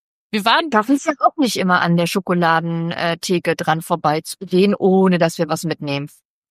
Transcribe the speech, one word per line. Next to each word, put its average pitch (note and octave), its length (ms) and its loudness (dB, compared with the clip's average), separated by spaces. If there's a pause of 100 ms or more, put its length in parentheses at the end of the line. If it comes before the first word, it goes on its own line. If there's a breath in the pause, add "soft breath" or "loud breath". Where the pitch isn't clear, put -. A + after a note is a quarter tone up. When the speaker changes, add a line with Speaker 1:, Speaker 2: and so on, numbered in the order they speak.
(300)
Speaker 1:
Wir G#3 140 -4
waren D4 260 2
Speaker 2:
Schaffen A3+ 260 2
es - 80 -6
ja D#4 160 -2
auch E4+ 160 2
nicht C4 200 0
immer F#3 240 2
an E3+ 160 2
der E3+ 100 2
Schokoladen-, E3 840 0
äh, E3+ 260 -4
Theke E3+ 380 -2
dran D#3+ 260 -2
vorbeizugehen, F3+ 920 0
ohne F#3+ 440 4
dass E3 200 0
wir D#3+ 100 -2
was D#3+ 160 -4
mitnehmen. D3 440 -6 (420)